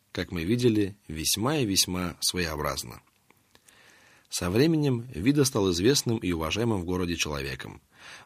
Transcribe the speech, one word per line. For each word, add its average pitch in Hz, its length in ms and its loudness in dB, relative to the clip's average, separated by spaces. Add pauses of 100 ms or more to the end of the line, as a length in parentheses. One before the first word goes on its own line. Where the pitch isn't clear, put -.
(120)
как 90 180 -6
мы 87 140 -2
видели, 107 520 2 (120)
весьма 101 480 -2
и 135 100 0
весьма 90 540 0
своеобразно. 73 800 -4 (1300)
Со 90 220 -2
временем 135 640 2
Вида 135 320 2
стал 104 280 2
известным 113 460 2
и 92 120 -2
уважаемым 90 500 -2
в 85 40 -6
городе 90 320 -2
человеком. 69 680 -6 (440)